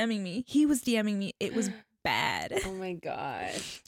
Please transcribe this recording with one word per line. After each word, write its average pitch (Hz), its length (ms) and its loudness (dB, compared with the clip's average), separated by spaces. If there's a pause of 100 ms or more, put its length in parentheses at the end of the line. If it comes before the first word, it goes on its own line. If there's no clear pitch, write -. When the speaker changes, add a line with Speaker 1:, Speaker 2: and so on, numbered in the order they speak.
Speaker 1:
Ming 220 180 0
me. 185 240 -4
He 302 200 6
was 285 140 4
D 226 200 4
Ming 208 160 2
me. 196 220 0
It 196 160 0
was 214 140 2 (180)
Speaker 2:
<gasps> - 160 -14
Speaker 1:
bad. - 500 0 (100)
Speaker 2:
Oh 190 100 -6
my 185 200 -6
gosh. 135 960 -6